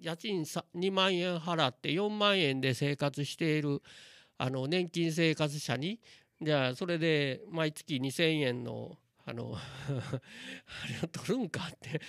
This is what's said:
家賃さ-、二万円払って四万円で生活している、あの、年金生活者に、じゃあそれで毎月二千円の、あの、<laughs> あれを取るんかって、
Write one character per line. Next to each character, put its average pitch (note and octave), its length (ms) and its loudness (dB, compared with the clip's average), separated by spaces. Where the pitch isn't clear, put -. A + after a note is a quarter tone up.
家 E3 160 -6
賃 F3+ 300 -2
さ-、 - 180 -6
二 F3+ 160 0
万 F#3+ 240 4
円 F3+ 240 2
払 D#3+ 300 2
っ B2 60 0
て C#3+ 180 -2
四 G#3 260 0
万 G3+ 200 6
円 C3+ 220 4
で C3 140 2
生 C#3+ 220 2
活 C#3+ 280 0
し - 120 -6
て D#3 220 4
い D3+ 40 2
る、 C#3+ 200 0
あ C3 120 0
の、 C3 160 -2
年 F3 220 0
金 E3 240 2
生 D#3+ 220 4
活 D3+ 240 0
者 C3 180 -2
に、 F3 240 -4
じ D#3 120 2
ゃ C3+ 160 4
あ B2+ 60 -2
そ F#3 120 -4
れ F3 120 0
で D3 520 2
毎 D#3+ 220 0
月 C#3 280 -4
二 C3 120 0
千 D#3+ 280 2
円 A#2+ 240 0
の、 A#2 320 -8
あ - 80 -8
の、 A#2 240 -8
<laughs> - 20 -8
あ - 20 -10
れ - 160 -6
を E3+ 40 -4
取 - 200 -8
る G#3+ 80 0
ん A3+ 140 -2
か F3+ 200 -6
っ - 80 -16
て、 - 300 -6